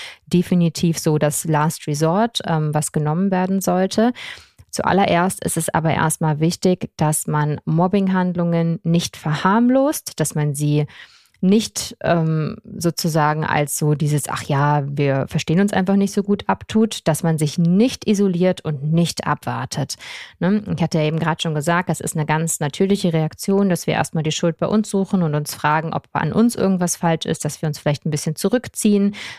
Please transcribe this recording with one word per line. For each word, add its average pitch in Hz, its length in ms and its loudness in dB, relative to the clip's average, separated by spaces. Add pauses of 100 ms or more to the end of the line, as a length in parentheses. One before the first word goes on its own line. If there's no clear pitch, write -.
(280)
definitiv 175 720 2
so 156 200 0
das 147 260 0
Last 156 440 0
Resort, 160 580 0
ähm, 151 280 0
was 151 200 -2
genommen 160 380 0
werden 185 280 0
sollte. 190 540 2 (560)
Zuallererst 180 720 0
ist - 140 -4
es - 160 -2
aber 160 200 2
erstmal 156 460 0
wichtig, 175 580 0
dass 156 280 0
man 151 400 0
Mobbinghandlungen 175 1160 0
nicht 170 340 0
verharmlost, 240 1000 2
dass 156 160 -2
man 147 180 0
sie 147 320 2 (540)
nicht, - 640 0
ähm, 160 600 0
sozusagen 156 840 0
als 147 320 0
so 151 180 2
dieses, 147 320 0
„Ach - 160 -8
ja, 147 440 2
wir 143 420 0
verstehen 165 320 0
uns 202 100 2
einfach 190 240 0
nicht 196 180 0
so 202 80 0
gut“, 202 260 -2
abtut, 214 600 0
dass 156 160 0
man 160 140 2
sich 147 200 -2
nicht 180 500 2
isoliert 185 580 2
und 151 260 -4
nicht 165 340 0
abwartet, 123 680 -4 (440)
ne? 202 240 2 (120)
Ich 165 80 -2
hatte 160 160 0
ja 151 60 2
eben 156 140 0
gerade 165 220 -2
schon 160 140 -2
gesagt, 170 340 0
das 160 120 -4
ist - 140 -8
eine 151 100 0
ganz 160 340 0
natürliche 190 540 0
Reaktion, 196 560 0
dass 170 180 -2
wir 156 60 0
erstmal 160 300 0
die 156 80 0
Schuld 165 260 -2
bei 170 100 -2
uns 214 220 0
suchen 190 340 0
und 151 100 0
uns 151 220 -4
fragen, 156 380 0
ob - 180 -6
an - 220 -2
uns 233 220 4
irgendwas 185 420 0
falsch 165 280 0
ist, 165 200 -4
dass - 160 -6
wir 165 60 -2
uns 147 120 -4
vielleicht - 260 -2
ein 156 60 -2
bisschen 151 240 -4
zurückziehen. 202 800 0 (240)